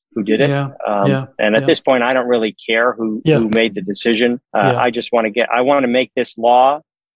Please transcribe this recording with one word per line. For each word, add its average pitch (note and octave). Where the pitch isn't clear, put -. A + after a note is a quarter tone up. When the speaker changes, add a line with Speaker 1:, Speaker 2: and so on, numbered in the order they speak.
Speaker 1:
who A2+
did A2
it. C#3
Speaker 2:
Yeah, C#3
Speaker 1:
Um, G2+
Speaker 2:
yeah, C3+
Speaker 1:
and G#2+
at A#2
Speaker 2:
yeah. C3+
Speaker 1:
this D#3+
point, B2+
I B2+
don't B2
really A2
care A#2
who, A2
Speaker 2:
Yeah. D#3
Speaker 1:
who A2+
made A2
the G2+
decision. A#2
Uh, G2
Speaker 2:
Yeah. A#2
Speaker 1:
I A#2+
just A#2
wanna A2+
get, A2+
I A#2+
wanna C3+
make B2+
this A#2+
law, B2